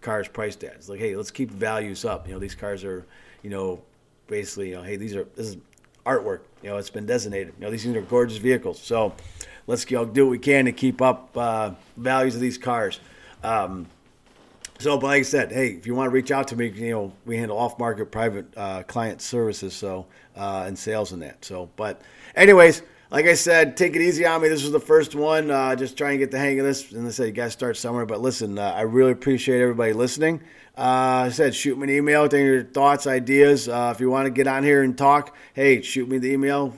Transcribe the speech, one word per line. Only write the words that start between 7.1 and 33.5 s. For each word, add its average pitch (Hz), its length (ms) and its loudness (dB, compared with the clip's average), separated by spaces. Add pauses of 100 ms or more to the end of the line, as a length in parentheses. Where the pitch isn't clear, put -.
You - 80 -14
know, 104 60 -8
these 110 120 -8
things 120 120 -4
are 110 60 -2
gorgeous 117 360 0
vehicles. 110 420 -2
So 110 340 -2 (520)
let's, 117 240 -6
you 127 80 -2
know, 117 80 0
do 120 200 4
what 131 60 2
we 120 80 -2
can 139 260 4
to 123 80 0
keep 127 280 0
up, - 340 0
uh, 110 360 -2 (260)
values 131 380 0
of 120 60 -4
these 123 160 -4
cars." 117 420 -4 (440)
Um, 95 440 -4 (920)
so, 147 180 0
but 131 100 -2
like 139 120 4
I 135 40 0
said, 131 280 0
hey, 127 180 -2
if 98 180 -12
you 120 80 -4
wanna 131 140 0
reach 127 220 0
out 135 180 0
to 120 60 -10
me, 117 120 -2
you 113 240 -8
know, 101 220 -6 (120)
we 117 120 -6
handle 110 200 -4
off-market 113 540 -4
private, 107 340 -4 (120)
uh, 95 260 -8
client 113 380 -6
services, 107 520 -4
so, 92 320 -10 (300)
uh, 98 320 -6
and 95 100 -10
sales 107 340 -6
and 90 100 -12
that. 69 240 -18
So, 90 320 -12
but 104 240 -8 (340)
anyways, 180 460 10 (300)
like 151 160 2
I 170 80 6
said, 160 420 2
take 165 180 0
it 165 60 0
easy 170 240 2
on 165 160 2
me. 160 80 4
This 151 140 -2
was 147 80 -4
the 151 80 2
first 156 340 4
one. 151 380 0
Uh, 131 240 0
just 127 200 -6
try 143 140 -4
and 139 100 0
get 135 120 -2
the 135 80 -4
hang 139 200 0
of 139 60 0
this. 139 260 -4
And 117 140 -8
I 117 60 -6
said, 113 160 -4
you 110 40 -4
gotta 117 200 -6
start 120 260 -6
somewhere. 120 280 -4
But 107 160 -6
listen, 113 360 -4
uh, 101 180 -2
I 104 60 -4
really 123 300 4
appreciate 123 500 0
everybody 117 320 2
listening. 143 480 0 (340)
Uh, 127 520 2
I - 20 -2
said, 135 240 2
shoot 131 240 -2
me 139 60 -6
an 139 80 -2
email 147 320 4
with 143 100 2
any 143 100 4
of 135 60 4
your 131 140 4
thoughts, 139 420 2
ideas. 135 640 6